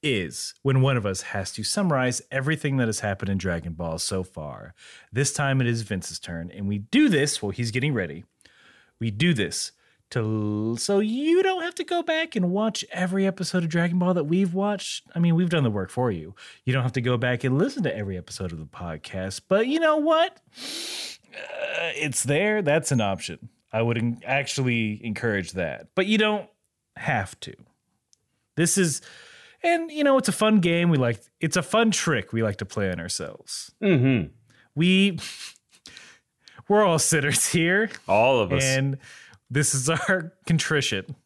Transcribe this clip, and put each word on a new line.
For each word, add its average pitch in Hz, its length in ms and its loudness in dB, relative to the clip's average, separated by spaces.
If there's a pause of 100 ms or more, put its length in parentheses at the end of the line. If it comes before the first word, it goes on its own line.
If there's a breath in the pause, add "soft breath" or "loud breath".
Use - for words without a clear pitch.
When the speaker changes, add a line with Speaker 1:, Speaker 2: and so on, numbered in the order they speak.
Speaker 1:
is 104 600 -4
when 135 200 4
one 131 140 4
of 107 100 0
us 95 180 -2
has - 280 -6
to - 100 -10
summarize 131 600 0 (100)
everything 139 460 -2
that 120 100 2
has 110 140 -2
happened 98 280 -4
in 98 80 0
Dragon 87 360 -4
Ball 82 260 -6
so 92 240 -4
far. 71 500 -14 (380 loud breath)
This 139 220 0
time 139 260 2
it 120 80 2
is 117 140 0
Vince's 92 380 -6
turn, 85 320 -10
and 98 180 -6
we 104 80 -2
do 269 320 2
this 147 320 2
while 101 100 -2
he's 113 200 -4
getting 131 220 0
ready. 87 300 -4 (760 soft breath)
We 113 100 -2
do 151 220 2
this 101 400 -2 (380)
to 127 80 -2 (520)
l-, 120 60 -4
so 202 220 0
you 285 440 2
don't 381 200 -2
have 349 120 -6
to 349 80 -8
go 349 180 -2
back 330 360 -2
and 180 120 2
watch 214 440 -2
every 185 340 0
episode 185 360 -2
of 165 60 -2
Dragon 170 300 0
Ball 180 140 2
that 175 100 0
we've 175 300 2
watched. 202 500 -4 (100)
I 170 60 -4
mean, 170 160 4
we've 175 140 2
done 160 140 2
the 120 60 2
work 101 200 -4
for 123 200 0
you. 85 240 -6 (300 loud breath)
You 127 80 -2
don't 127 120 0
have 123 100 -2
to 131 80 -2
go 123 160 0
back 123 260 0
and 131 140 2
listen 247 260 0
to 135 100 -2
every 98 240 -6
episode 87 360 -8
of 80 60 -10
the 78 60 -12
podcast, 92 840 -10
but 214 180 2
you 311 140 0
know 311 160 2
what? 320 420 2 (960 loud breath)
Uh, - 580 -6
it's 147 300 -4
there. 202 380 2
That's 147 320 2
an 120 80 2
option. 98 480 -4 (240)
I 113 80 2
would 117 160 2
en-, 117 280 -2
actually 123 760 -2
encourage 104 480 -2
that, 82 420 -6
but 190 140 2
you 214 100 2
don't 214 320 0 (460)
have 113 460 -4
to. - 120 -14 (1000)
This 165 220 2
is, 170 240 0 (600 loud breath)
and, 339 300 0
you 294 140 0
know, 269 120 6
it's 262 120 2
a - 40 -2
fun 214 280 4
game. 170 280 4
We 160 80 4
like, 120 220 2 (220)
it's 165 160 0
a 175 40 2
fun 220 300 2
trick 139 400 0
we 113 120 0
like 104 140 0
to 104 80 -6
play 98 240 -2
on 90 100 -4
ourselves. - 720 -10 (120)
Speaker 2:
Mm-hmm. 131 460 4 (440 soft breath)
Speaker 1:
We, 185 460 4 (1500 loud breath)
we're 208 140 6
all 170 140 6
sinners 147 500 2
here. 185 420 2 (180)
Speaker 2:
All 117 320 6
of 104 140 2
us. 135 100 2
Speaker 1:
And 135 340 2 (520 loud breath)
this 139 260 2
is 131 140 0
our 175 440 0 (120)
contrition. 147 680 0 (100)